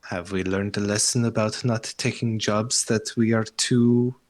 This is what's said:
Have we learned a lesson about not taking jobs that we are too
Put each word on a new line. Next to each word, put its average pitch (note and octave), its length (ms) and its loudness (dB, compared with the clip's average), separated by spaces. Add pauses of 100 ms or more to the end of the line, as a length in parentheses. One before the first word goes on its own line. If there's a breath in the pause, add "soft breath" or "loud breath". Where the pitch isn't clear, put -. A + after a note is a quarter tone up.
Have F#2 300 -8
we F#2 120 -2
learned G2 320 -2
a - 40 -2
lesson G#2 440 0
about A2+ 400 0
not A#2 320 -2
taking A2+ 420 -2
jobs G#2+ 480 0
that - 300 -2
we A2+ 160 4
are A2+ 120 2
too A#2+ 680 2 (160)